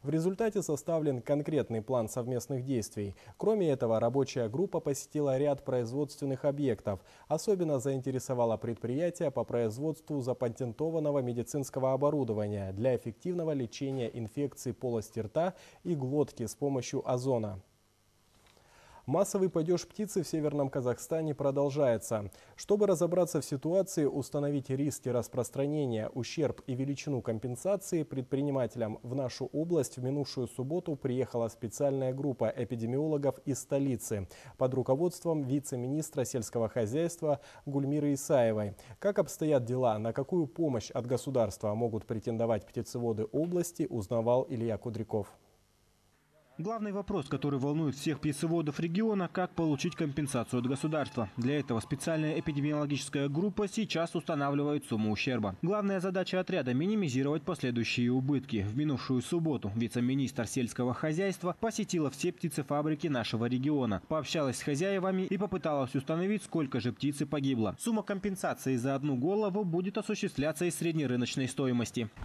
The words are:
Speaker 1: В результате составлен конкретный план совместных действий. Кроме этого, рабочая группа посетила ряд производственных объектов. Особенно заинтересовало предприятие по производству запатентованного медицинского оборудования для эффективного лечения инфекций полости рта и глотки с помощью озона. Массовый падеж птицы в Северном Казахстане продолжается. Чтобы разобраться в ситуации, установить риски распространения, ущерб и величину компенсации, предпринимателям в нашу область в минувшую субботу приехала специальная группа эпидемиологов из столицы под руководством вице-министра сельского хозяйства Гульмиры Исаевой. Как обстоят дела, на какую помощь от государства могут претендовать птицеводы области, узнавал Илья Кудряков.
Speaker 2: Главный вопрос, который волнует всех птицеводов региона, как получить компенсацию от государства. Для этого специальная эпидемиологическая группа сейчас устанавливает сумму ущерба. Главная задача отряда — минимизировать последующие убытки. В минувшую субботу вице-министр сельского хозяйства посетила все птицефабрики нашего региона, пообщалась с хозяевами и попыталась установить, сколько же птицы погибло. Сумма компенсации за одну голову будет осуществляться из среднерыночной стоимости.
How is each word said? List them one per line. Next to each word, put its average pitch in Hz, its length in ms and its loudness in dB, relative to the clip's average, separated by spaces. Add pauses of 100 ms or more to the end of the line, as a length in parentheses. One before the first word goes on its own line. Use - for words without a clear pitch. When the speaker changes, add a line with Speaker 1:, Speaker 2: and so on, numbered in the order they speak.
Speaker 1:
В 135 80 -8
результате 185 540 0
составлен 151 580 0
конкретный 139 640 0
план 107 260 0
совместных 127 560 -4
действий. 107 480 -2 (240)
Кроме 202 320 2
этого, 117 300 4
рабочая 120 500 2
группа 170 300 0
посетила 143 580 0
ряд 139 260 2
производственных 127 200 0 (600)
объектов. 135 560 0 (260)
Особенно 160 500 2
заинтересовало 131 760 0
предприятие 127 760 -2
по 120 120 0
производству 127 800 -2
запатентованного 139 960 0
медицинского 131 720 0
оборудования 110 800 2
для 120 240 2
эффективного 160 560 -4
лечения 135 560 -2
инфекций 131 640 -4
полости 117 460 -4
рта 156 360 -2 (280)
и 175 100 -2
глотки 135 520 0
с - 100 -6
помощью 135 500 -2
озона. 123 540 0 (1500)
Массовый 185 440 2
падеж 170 360 0
птицы 202 380 -4
в - 60 -8
Северном 147 400 0
Казахстане 143 680 -2
продолжается. 139 960 2 (240)
Чтобы 208 320 2
разобраться 170 540 2
в - 40 -6
ситуации, 160 600 0
установить 143 640 0
риски 135 400 -2
распространения, 123 1040 0
ущерб 131 540 -2
и 135 60 -2
величину 135 480 -2
компенсации, 135 840 -2
предпринимателям 131 1000 -2
в 123 100 -6
нашу 131 340 -4
область 160 500 0
в 127 60 -8
минувшую 135 440 -2
субботу 151 480 -2
приехала 123 540 0
специальная 135 640 0
группа 135 320 0 (100)
эпидемиологов 131 840 0
из 135 200 -4
столицы 127 640 -2 (320)
под 131 160 2
руководством 147 720 0
вице-министра 135 800 -2
сельского 117 460 -2
хозяйства 147 720 0 (240)
Гульмиры 143 480 2
Исаевой. 113 640 2 (220)
Как 202 200 0
обстоят 151 460 2
дела, 120 340 2
на 113 140 -2
какую 151 340 0
помощь 139 440 -2
от 120 160 -4
государства 117 680 0
могут 113 300 0
претендовать 113 600 0
птицеводы 117 680 -2
области, 170 560 0
узнавал 117 600 2
Илья 113 280 -2
Кудряков. 107 500 -4 (1300)
Speaker 2:
Главный 208 320 -4
вопрос, 196 360 -2
который 143 300 0
волнует 143 380 0
всех 143 240 -2
птицеводов 156 600 0
региона, 185 480 2
как - 280 -2
получить 160 400 2
компенсацию 135 640 0
от 120 80 2
государства. 135 680 0
Для 131 240 2
этого 139 200 0
специальная 156 600 0
эпидемиологическая 143 880 0
группа 185 400 0
сейчас 170 460 0
устанавливает 147 720 0
сумму 107 240 2
ущерба. 107 540 0
Главная 196 360 2
задача 185 400 0
отряда — 170 360 0
минимизировать 151 640 2
последующие 123 720 2
убытки. 127 580 2
В 110 80 -2
минувшую 135 460 2
субботу 160 520 0
вице-министр 120 720 0
сельского 123 480 0
хозяйства 175 640 -2
посетила 180 520 0
все 175 200 -2
птицефабрики 151 760 0
нашего 120 380 0
региона, 123 640 2
пообщалась 147 520 0
с - 20 -8
хозяевами 185 640 0
и 190 160 0
попыталась 147 560 0
установить, 170 480 0
сколько 135 360 0
же 113 140 0
птицы 143 320 -2
погибло. 135 540 0
Сумма 220 240 0
компенсации 185 720 -2
за 127 180 0
одну 135 220 0
голову 196 480 2
будет 180 340 0
осуществляться 175 680 -2
из 165 100 0
среднерыночной 135 720 2
стоимости. 120 640 0 (140)